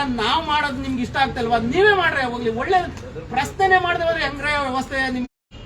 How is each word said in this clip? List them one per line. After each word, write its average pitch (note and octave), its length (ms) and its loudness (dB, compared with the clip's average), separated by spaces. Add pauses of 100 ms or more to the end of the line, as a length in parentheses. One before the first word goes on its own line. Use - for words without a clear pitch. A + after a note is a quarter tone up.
ನಾವ್ B3 400 0
ಮಾಡೋದು C#4+ 340 0
ನಿಮ್ಗೆ C4 220 -4
ಇಷ್ಟ - 140 -4
ಆಗ್ತಲ್ವಾ, A#3+ 400 0
ನೀವೇ E4+ 360 4
ಮಾಡ್ರೆ D#4+ 320 2
ಹೋಗ್ಲಿ. A#3+ 300 -4
ಒಳ್ಳೇದು E4 760 -2
ಪ್ರಶ್ನೆನೇ F#4 500 2
ಮಾಡ್ದೆ F4 260 0
ಹೋದ್ರೆ E4 180 0
ಹೆಂಗ್ರೆ C#4+ 460 -2
ವ್ಯವಸ್ಥೆ? C4 420 -2
ನಿಮ್ B3+ 160 -4 (380)